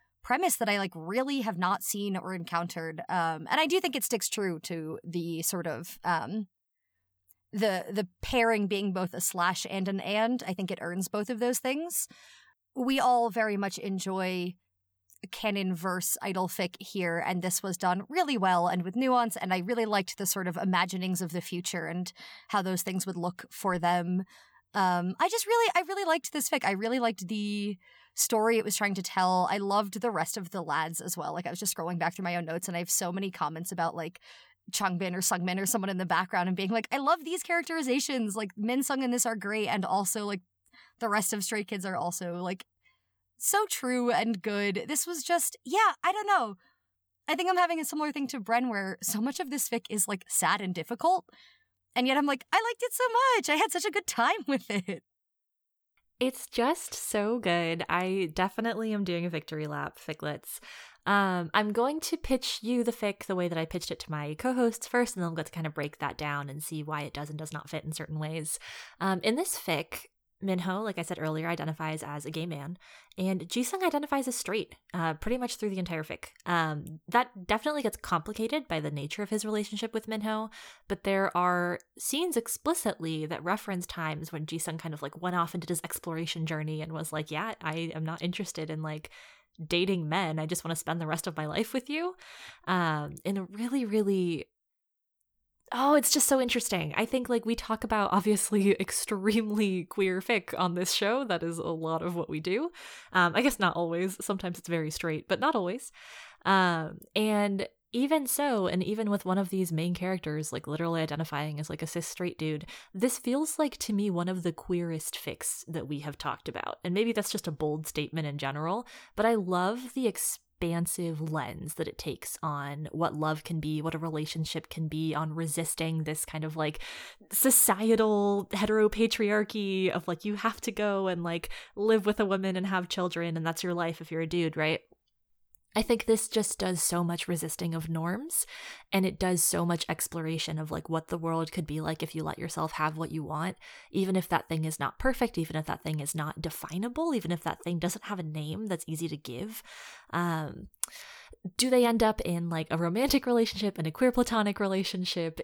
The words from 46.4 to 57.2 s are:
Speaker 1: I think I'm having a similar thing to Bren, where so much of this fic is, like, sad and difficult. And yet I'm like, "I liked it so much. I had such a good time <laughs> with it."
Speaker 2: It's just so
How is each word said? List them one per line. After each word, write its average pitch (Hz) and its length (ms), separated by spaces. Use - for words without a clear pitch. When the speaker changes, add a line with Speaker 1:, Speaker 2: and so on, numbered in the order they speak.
Speaker 1:
I 302 60
think 359 140
I'm 370 80
having 339 240
a 302 40
similar 302 260
thing 277 180
to 269 120
Bren, 233 280
where 196 340
so - 180
much 262 180
of 294 120
this 277 180
fic 233 220
is, 214 180
like, 196 200
sad 180 320
and 185 140
difficult. 311 520
And 254 120
yet 262 100
I'm 294 100
like, 277 260
"I 339 40
liked 453 260
it 480 120
so 494 100
much. - 120
I 302 120
had - 120
such 359 120
a 415 60
good 392 160
time 302 360
<laughs> - 40
with 269 240
it." 196 320
Speaker 2:
It's 254 280
just 254 460
so 214 440